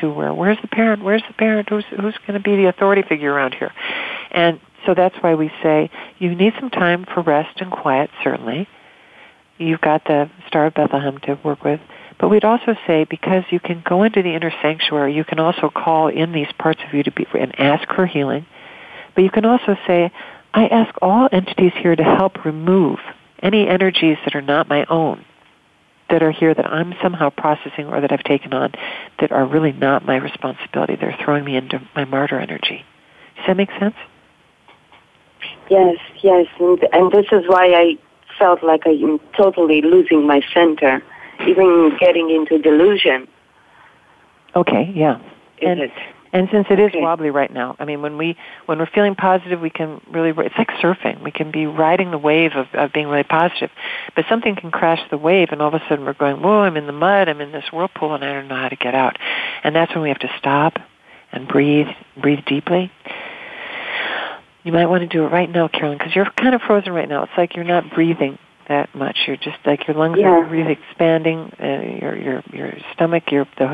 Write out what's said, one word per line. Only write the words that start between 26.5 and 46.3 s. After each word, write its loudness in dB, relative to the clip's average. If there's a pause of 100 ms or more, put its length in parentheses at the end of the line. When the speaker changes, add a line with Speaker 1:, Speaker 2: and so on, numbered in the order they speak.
Speaker 1:
that 0
I'm -6
somehow 0
processing -4
or -4
that -2
I've -2
taken -2
on -4 (460)
that -2
are 2
really 0
not 0
my 0
responsibility. -6
They're -6
throwing 0
me -4
into -6 (140)
my -4
martyr -2
energy." -8 (520)
Does -14
that 2
make 0
sense? -2 (1700)
Speaker 2:
Yes, 4 (260)
yes. 6 (120)
And, 4
and 4
this 6
is 4
why 6
I 4 (400)
felt 4
like 2
I 6
am 2 (180)
totally 4
losing 6
my 4 (120)
center, 2 (440)
even 6
getting 4
into 2
delusion. 4 (1300)
Speaker 1:
Okay, 0
yeah. 2 (420)
Speaker 2:
Is -2
Speaker 1:
And, 0
Speaker 2:
it? -4 (440)